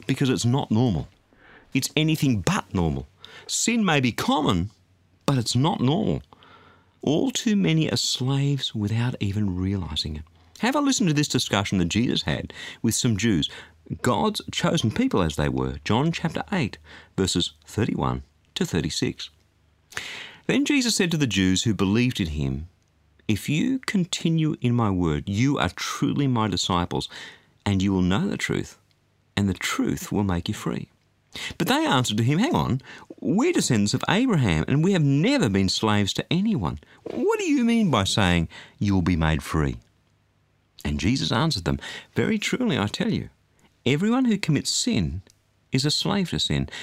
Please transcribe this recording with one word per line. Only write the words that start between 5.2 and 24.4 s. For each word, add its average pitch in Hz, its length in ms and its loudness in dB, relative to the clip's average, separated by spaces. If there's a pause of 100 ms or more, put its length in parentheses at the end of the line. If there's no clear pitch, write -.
but 139 100 2
it's 117 180 -2
not 151 260 0
normal. 123 420 0 (800)
All 170 280 2
too - 260 0
many 160 360 2
are 127 60 0
slaves 139 760 -2
without 113 460 0
even 98 360 0
realising 87 600 -4
it. 76 80 -10 (360)
Have 262 160 0
a 294 60 0
listen 269 260 2
to 156 60 2
this 147 140 2
discussion 101 500 0
that 87 120 2
Jesus - 340 0
had - 300 -4 (280)
with 113 140 0
some 113 220 0
Jews, 95 320 0 (520)
God's 208 400 0 (100)
chosen 170 380 0
people 233 320 0
as 80 140 0
they 73 120 0
were. 65 380 -2
John 135 260 2
chapter - 400 -4
eight, 254 280 -2 (360)
verses 87 380 0 (120)
thirty-one 69 580 -2 (320)
to 185 100 -2
thirty-six. - 640 -4 (1160)
Then 254 180 2
Jesus 254 300 2
said 180 160 2
to 165 60 0
the 147 100 0
Jews 95 360 2
who 113 100 2
believed 104 460 2
in 92 80 0
him, 73 400 -4 (600)
"If 104 200 0
you 262 320 0
continue 165 800 0